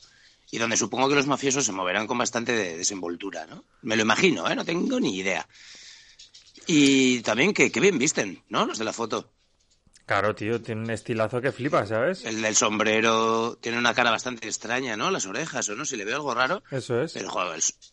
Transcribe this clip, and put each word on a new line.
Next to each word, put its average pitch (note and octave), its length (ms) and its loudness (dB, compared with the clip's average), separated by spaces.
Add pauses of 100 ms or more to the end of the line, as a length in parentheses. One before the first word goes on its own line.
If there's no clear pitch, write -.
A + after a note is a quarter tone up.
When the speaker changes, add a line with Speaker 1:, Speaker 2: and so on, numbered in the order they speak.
(520)
Speaker 1:
y A2 60 -4
donde A2+ 180 0
supongo A#2+ 320 0
que D3 80 2
los C#3 100 2
mafiosos C#3 380 0
se G#2+ 80 -2
moverán F#2+ 340 -2
con B2 120 -2
bastante A#2+ 340 -2
de-, F#2 240 -2
desenvoltura, F2 720 -6
¿no? C#3+ 180 -18 (180)
Me A#2+ 140 -2
lo A2 60 2
imagino, A2 460 2
¿eh? E3 60 0
No A#3 100 -4
tengo F3+ 360 -2
ni A#2+ 180 -2
idea. F#2 300 -2 (1160)
Y C3+ 560 6
también B2 320 2
que, C#3 180 4
que - 80 0
bien F3+ 180 4
visten, A#2 520 -2
¿no? E3 160 0
Los F4+ 120 -6
de A2+ 60 -6
la G#2 80 -4
foto. A2+ 380 -4 (760)
Speaker 2:
Claro, G2+ 280 4
tío, A2 260 -2
tiene A2+ 220 -6
un A2+ 80 -4
estilazo A2 500 -2
que C3 100 0
flipa, B2 360 0
¿sabes? A#2+ 400 0
Speaker 1:
El A2 160 -2
del A2 120 2
sombrero A2+ 1040 2
tiene A#2 180 -4
una A#2+ 160 2
cara A#2+ 160 4
bastante A2 360 -4
extraña, A#2 520 -4
¿no? D#3+ 120 -2
Las D#3 160 -2
orejas, A#2 440 -4
¿o G#2 40 -8
no? C#3 120 -8
Si C3 100 -6
le G2+ 80 -6
veo A2+ 120 -4
algo C#3+ 180 -4
raro. C3+ 360 0
Speaker 2:
Eso B2 320 -2
es. E3 120 -6
Speaker 1:
Pero, G#2 160 -8
joder, F2+ 240 -2
el D#2 60 -10
s-, - 120 0 (200)